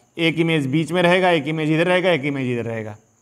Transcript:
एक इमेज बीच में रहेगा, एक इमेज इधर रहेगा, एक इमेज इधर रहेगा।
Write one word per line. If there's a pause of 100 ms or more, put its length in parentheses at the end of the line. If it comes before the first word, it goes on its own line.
(180)
एक
इमेज
बीच
में
रहेगा,
एक
इमेज
इधर
रहेगा,
एक
इमेज
इधर
रहेगा। (240)